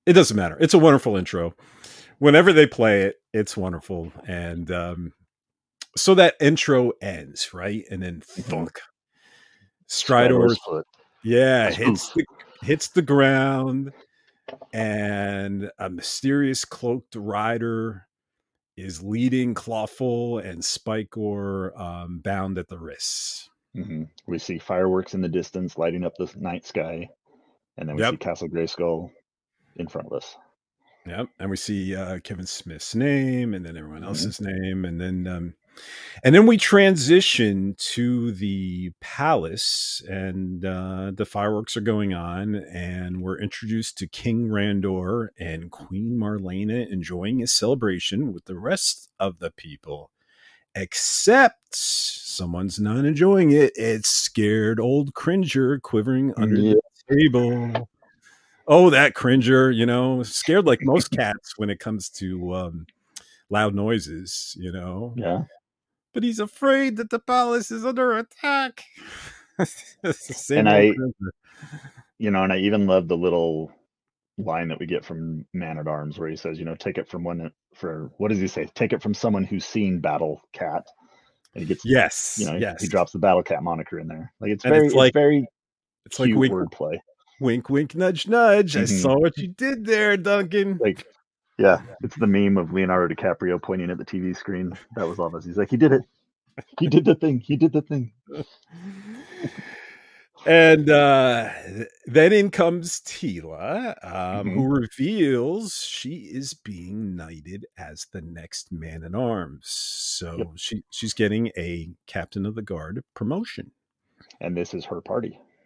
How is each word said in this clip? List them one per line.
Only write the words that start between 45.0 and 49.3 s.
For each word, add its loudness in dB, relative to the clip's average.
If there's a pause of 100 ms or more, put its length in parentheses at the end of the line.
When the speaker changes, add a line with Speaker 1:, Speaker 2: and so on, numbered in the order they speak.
Speaker 1:
and -10
Queen -8
Marlena -6
enjoying -6
a -4
celebration -2
with -16
the -12
rest -4
of -4